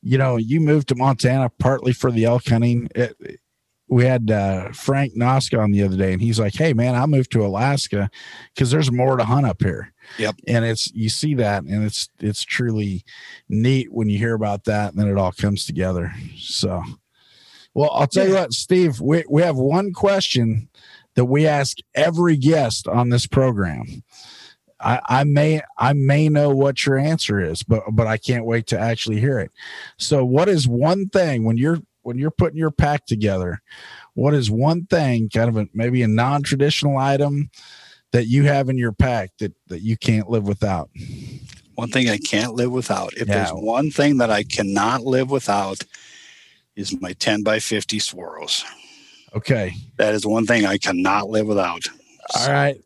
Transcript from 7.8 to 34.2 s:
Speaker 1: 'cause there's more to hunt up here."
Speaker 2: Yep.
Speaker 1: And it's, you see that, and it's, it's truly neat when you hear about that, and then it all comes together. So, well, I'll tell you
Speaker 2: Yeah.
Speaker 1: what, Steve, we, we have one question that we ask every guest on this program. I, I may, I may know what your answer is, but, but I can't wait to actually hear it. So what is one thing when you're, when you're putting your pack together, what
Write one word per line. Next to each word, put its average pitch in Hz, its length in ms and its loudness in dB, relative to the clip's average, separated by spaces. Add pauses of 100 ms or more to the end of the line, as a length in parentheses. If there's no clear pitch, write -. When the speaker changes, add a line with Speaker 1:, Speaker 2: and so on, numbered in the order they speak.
Speaker 1:
'cause 127 140 0
there's 143 220 0
more 127 260 2
to 117 80 2
hunt 131 220 2
up 98 160 -2
here." 80 300 -4 (260)
Speaker 2:
Yep. 107 160 -2 (120)
Speaker 1:
And 117 160 2
it's, 113 300 -4
you 110 160 -2
see 151 260 -2
that, 101 280 0
and 98 200 -2
it's, - 240 -4 (120)
it's - 240 -4
truly 107 600 -4 (440)
neat 123 440 0
when 113 180 -2
you 101 100 0
hear 117 160 0
about 104 300 -4
that, 104 260 -2
and 82 100 -6
then 104 60 2
it 98 100 0
all 92 140 0
comes 101 340 -2
together. 90 480 -4 (240)
So, - 460 -6 (920)
well, 147 180 2
I'll 143 160 0
tell 190 200 2
you 190 60 4
Speaker 2:
Yeah. 190 80 2
Speaker 1:
what, 123 120 -4
Steve, 170 480 2
we, 156 280 2
we 147 120 4
have 170 140 2
one 160 380 0
question 123 760 0 (460)
that 123 100 4
we 143 220 2
ask 143 300 0 (180)
every 165 420 4
guest 139 500 2
on 120 220 2
this 120 180 2
program. 92 760 -2 (760)
I, 120 200 0 (100)
I 131 160 4
may, 147 360 2 (160)
I 123 160 2
may 143 360 4
know 147 260 4
what 139 300 0
your 135 120 2
answer 143 420 0
is, 85 240 -4
but, 110 280 0
but 110 160 2
I 110 100 0
can't 120 280 -2
wait 117 220 0
to 110 120 -2
actually 110 400 -2
hear 131 200 0
it. 92 120 -6 (460)
So 139 280 2
what 139 220 4
is 160 200 2
one 160 420 0
thing 151 340 2
when 113 140 2
you're, 156 220 2 (220)
when 120 160 -8
you're 147 140 -2
putting 160 260 0
your 160 140 0
pack 147 340 0
together, 95 560 -2 (540)
what 143 180 2